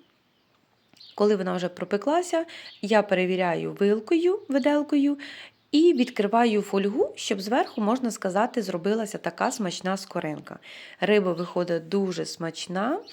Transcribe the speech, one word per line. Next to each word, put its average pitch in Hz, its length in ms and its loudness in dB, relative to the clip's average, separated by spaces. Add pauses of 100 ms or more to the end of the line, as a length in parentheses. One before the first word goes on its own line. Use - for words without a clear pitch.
(1160)
коли 208 200 4
вона 185 180 -4
вже 180 160 -4
пропеклася, 302 760 -2 (360)
я 208 220 4
перевіряю 180 760 0
вилкою, 320 600 2 (100)
виделкою 285 680 2 (560)
і 330 200 8
відкриваю 226 680 2
фольгу, 202 540 0
щоб 196 260 -4
зверху, 233 400 -2
можна 233 300 0
сказати, 214 500 0
зробилася 202 560 -2
така 190 340 -2
смачна 185 460 -4
скоринка. 156 600 -8 (400)
Риба 190 340 4
виходить 170 560 -4
дуже 185 360 -2
смачна. 185 760 -6 (140)